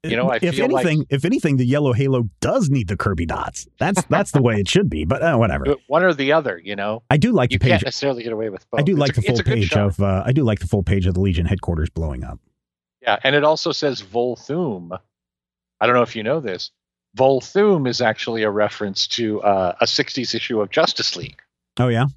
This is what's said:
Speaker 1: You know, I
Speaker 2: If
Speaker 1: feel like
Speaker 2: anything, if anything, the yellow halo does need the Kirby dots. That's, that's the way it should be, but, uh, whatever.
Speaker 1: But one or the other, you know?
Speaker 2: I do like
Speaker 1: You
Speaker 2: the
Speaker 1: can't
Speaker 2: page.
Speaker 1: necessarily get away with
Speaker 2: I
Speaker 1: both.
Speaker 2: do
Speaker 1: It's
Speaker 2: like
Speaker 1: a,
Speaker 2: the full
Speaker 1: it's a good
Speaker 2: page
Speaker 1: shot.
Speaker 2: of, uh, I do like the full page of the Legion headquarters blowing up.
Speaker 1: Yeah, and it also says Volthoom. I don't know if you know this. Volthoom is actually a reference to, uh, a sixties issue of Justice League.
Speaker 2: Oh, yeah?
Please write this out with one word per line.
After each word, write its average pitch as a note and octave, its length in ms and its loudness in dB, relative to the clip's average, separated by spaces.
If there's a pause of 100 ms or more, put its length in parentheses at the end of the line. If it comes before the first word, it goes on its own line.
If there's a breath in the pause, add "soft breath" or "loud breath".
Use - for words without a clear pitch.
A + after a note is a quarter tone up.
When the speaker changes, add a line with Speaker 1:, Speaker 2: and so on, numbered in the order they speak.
Speaker 1:
You A2+ 100 -4
know, B2+ 160 2
I A#2+ 100 0
Speaker 2:
If F3 140 0
Speaker 1:
feel A#3 140 2
like D4 180 2
Speaker 2:
anything, D3+ 240 2
if C#3 140 0
anything, E3+ 320 2
the B2+ 80 2
yellow C#3 280 2
halo B2+ 360 2 (120)
does F3 300 0
need B2+ 160 2
the F#2+ 100 -4
Kirby F2 300 0
dots. - 400 -8 (140)
That's, F#3 240 0
that's F3+ 260 0
the C#3 120 2
way A#2 180 2
it F#2 80 -2
should F#3+ 200 2
be, D#2+ 160 -4
but, B2+ 180 -2
uh, D#3+ 140 2
whatever. A2+ 280 2
Speaker 1:
But C#3 140 0 (100)
one E3 160 2
or F3 100 4
the C#3 180 0
other, B2 300 0
you G2+ 140 -8
know? G#2 340 -4
Speaker 2:
I C3+ 60 4
do A3 160 4
like B2+ 180 4
Speaker 1:
You C3 80 0
Speaker 2:
the G2 60 0
Speaker 1:
can't D#3+ 160 4
Speaker 2:
page. - 60 -6
Speaker 1:
necessarily C3 360 -4
get A#2 100 -6
away A2 180 -4
with F#2 220 -12
Speaker 2:
I A#2+ 60 -2
Speaker 1:
both. D3 80 2
Speaker 2:
do G3 60 2
Speaker 1:
It's D3+ 80 2
Speaker 2:
like C#3+ 120 2
Speaker 1:
a, - 40 -6
Speaker 2:
the A2+ 60 0
full - 100 0
Speaker 1:
it's A#2 80 0
a - 20 -4
good B2 120 0
Speaker 2:
page G2+ 160 0
Speaker 1:
shot. G#2 160 2
Speaker 2:
of, G2 140 -2
uh, F#2+ 240 2
I A#2 80 -2
do C#3 120 2
like G#2+ 160 0
the - 80 -8
full G2+ 160 0
page G2 220 0
of F#2 80 0
the F2+ 60 0
Legion F2 260 0
headquarters E2+ 440 -2
blowing D2 320 -6
up. B1+ 160 -12 (640)
Speaker 1:
Yeah, A2 220 0
and C#3 100 4
it D3 80 4
also D#3 300 2
says C#3 280 -4
Volthoom. A2+ 960 -6 (840)
I A2 60 4
don't B2 100 4
know A#2+ 60 4
if A2+ 120 -2
you A2 80 -8
know C3 160 -2
this. G2+ 320 -8 (460)
Volthoom C#3 720 2
is A#2+ 120 -4
actually A2+ 440 0
a G#2+ 60 2
reference G2+ 580 -2
to, G#2+ 340 -2
uh, F#2+ 380 2
a A#2 80 4
sixties C3+ 480 -4
issue A2 240 -4
of G2+ 100 -2
Justice - 460 0
League. - 260 -16 (380)
Speaker 2:
Oh, B2 80 4
yeah? A#2+ 180 2 (100)